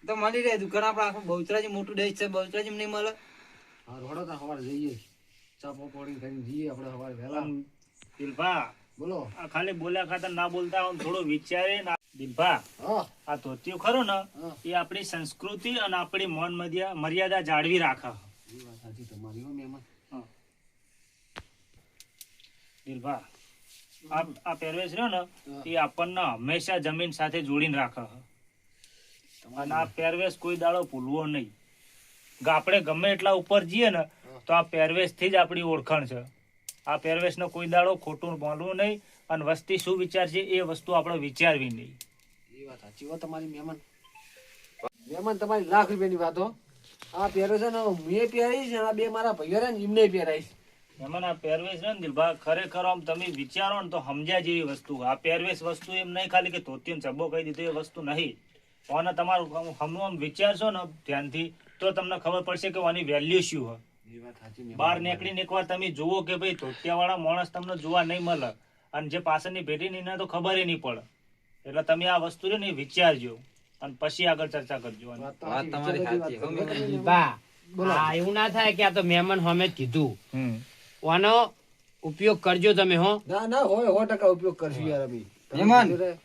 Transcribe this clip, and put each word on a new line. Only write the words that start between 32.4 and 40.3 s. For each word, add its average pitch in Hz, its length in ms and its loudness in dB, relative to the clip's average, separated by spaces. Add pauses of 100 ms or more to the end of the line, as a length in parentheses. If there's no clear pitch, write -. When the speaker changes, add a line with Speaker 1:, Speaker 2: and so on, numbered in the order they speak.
Speaker 3:
ગ-, 135 60 2
આપણે 185 320 4
ગમે 165 320 0
એટલા 196 180 2
ઉપર 190 340 4
જઈએ 214 260 2
ને, 180 80 0
Speaker 2:
હા. - 480 -8
Speaker 3:
તો 165 80 4
આ 170 80 8
પહેરવેશથી 170 680 2
જ 190 40 -2
આપણી 175 280 4
ઓળખાણ 156 440 0
છે. 123 360 -12 (440)
આ 147 100 0
પહેરવેશનો 170 520 0
કોઈ 170 180 -8
દાડો 175 280 6
ખોટું 165 440 -6
બોલવું 151 380 -4
નહીં 208 260 0 (280)
અને 160 140 -2
વસ્તી 160 340 0
શું 180 200 0
વિચારશે 180 420 0